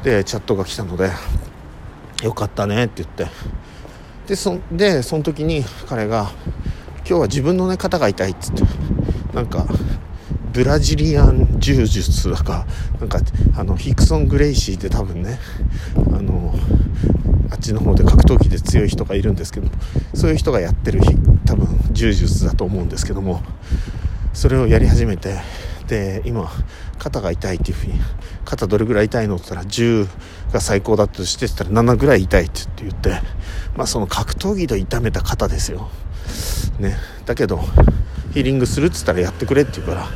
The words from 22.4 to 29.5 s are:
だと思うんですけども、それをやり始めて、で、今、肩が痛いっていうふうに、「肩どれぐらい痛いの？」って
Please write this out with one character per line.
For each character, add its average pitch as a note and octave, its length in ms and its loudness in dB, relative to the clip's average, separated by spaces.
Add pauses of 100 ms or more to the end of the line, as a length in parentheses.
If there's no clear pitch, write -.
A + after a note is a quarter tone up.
だ - 80 0
と - 120 0
思 F#2+ 160 -2
う - 20 -4
ん D#2+ 60 -2
で - 80 -6
す - 80 -4
け G2+ 80 -4
ど F#2+ 80 -4
も、 F2+ 200 -2 (920)
そ - 160 2
れ C3 80 4
を B2 100 2
や A2+ 120 6
り - 80 6
始 A#2 180 6
め G2+ 100 -2
て、 F#2+ 240 -6 (480)
で、 G2 380 -4
今、 A2+ 260 -4 (480)
肩 C3+ 220 -6
が F2+ 100 -2
痛 F#2 220 -4
い - 20 -2
っ E2 40 -6
て - 120 -2
い - 20 -2
う - 40 -4
ふ - 80 -2
う - 20 -4
に、 - 60 -4 (500)
「肩 B2 240 -4
ど G2+ 100 2
れ G#2+ 80 2
ぐ A#2 80 0
ら G#2 100 4
い - 20 4
痛 A2+ 180 0
い G#2+ 60 0
の？」 G2 80 0
っ - 20 -4
て - 120 -12